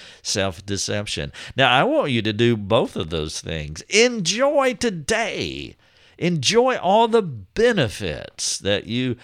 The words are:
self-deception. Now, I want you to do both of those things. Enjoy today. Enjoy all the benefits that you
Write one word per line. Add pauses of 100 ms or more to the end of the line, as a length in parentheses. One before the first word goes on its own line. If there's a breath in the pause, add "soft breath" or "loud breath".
(220 loud breath)
self-deception. (240 loud breath)
Now,
I
want
you
to
do
both
of
those
things.
Enjoy
today. (420 soft breath)
Enjoy
all
the
benefits
that
you